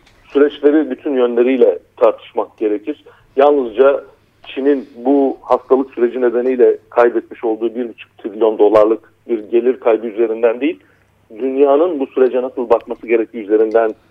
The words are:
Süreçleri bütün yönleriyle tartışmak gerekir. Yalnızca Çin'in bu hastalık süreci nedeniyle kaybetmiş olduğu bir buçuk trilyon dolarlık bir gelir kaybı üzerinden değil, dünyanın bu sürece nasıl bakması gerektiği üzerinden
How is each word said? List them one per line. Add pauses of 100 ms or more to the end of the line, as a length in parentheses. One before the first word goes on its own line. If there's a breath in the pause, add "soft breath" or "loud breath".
(340)
Süreçleri
bütün
yönleriyle (180)
tartışmak
gerekir. (320 soft breath)
Yalnızca (440)
Çin'in
bu
hastalık
süreci
nedeniyle (120)
kaybetmiş
olduğu
bir
buçuk
trilyon
dolarlık (160)
bir
gelir
kaybı
üzerinden
değil, (600 soft breath)
dünyanın
bu
sürece
nasıl
bakması
gerektiği
üzerinden (160)